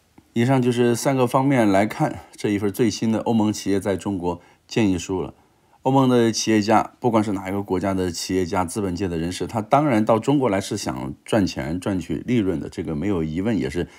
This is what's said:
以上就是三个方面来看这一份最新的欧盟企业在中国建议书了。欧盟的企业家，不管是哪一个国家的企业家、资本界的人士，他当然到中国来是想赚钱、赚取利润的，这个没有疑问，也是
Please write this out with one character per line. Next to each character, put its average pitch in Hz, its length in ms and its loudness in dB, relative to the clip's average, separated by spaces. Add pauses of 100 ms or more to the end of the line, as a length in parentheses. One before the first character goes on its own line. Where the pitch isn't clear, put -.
(340)
以 117 120 2
上 131 160 2
就 123 100 2
是 120 240 2
三 139 200 0
个 127 100 2
方 131 180 2
面 131 240 4
来 98 200 4
看 113 320 -4 (160)
这 - 160 -2
一 101 80 0
份 101 120 -2
最 110 200 0
新 113 200 -2
的 107 100 0
欧 117 120 -2
盟 107 180 2
企 98 200 -4
业 98 80 2
在 98 180 -2
中 98 220 -4
国 85 200 -4 (280)
建 113 200 0
议 92 120 2
书 92 200 -4
了。 73 140 -6 (500)
欧 135 80 0
盟 135 160 4
的 120 240 4
企 - 180 -4
业 107 120 4
家， 107 400 2
不 123 100 0
管 110 100 4
是 104 120 -2
哪 95 160 -8
一 - 20 -4
个 101 100 -2
国 92 160 -2
家 98 160 -2
的 92 160 -2
企 87 240 -6
业 92 120 2
家、 92 180 -2
资 87 160 -6
本 95 160 -4
界 98 100 -4
的 85 120 -4
人 82 120 -2
士， 90 160 -6
他 110 160 -4
当 139 240 2
然 110 200 2
到 117 120 4
中 139 220 2
国 127 80 2
来 98 140 2
是 107 160 -6
想 67 360 -6 (120)
赚 107 200 2
钱、 78 320 -4
赚 95 220 -2
取 82 260 -6
利 123 120 0
润 92 200 0
的， - 120 -8
这 - 120 -10
个 80 140 -6
没 71 140 -4
有 90 120 0
疑 80 200 -4
问， 104 180 0
也 65 100 -4
是 82 300 -4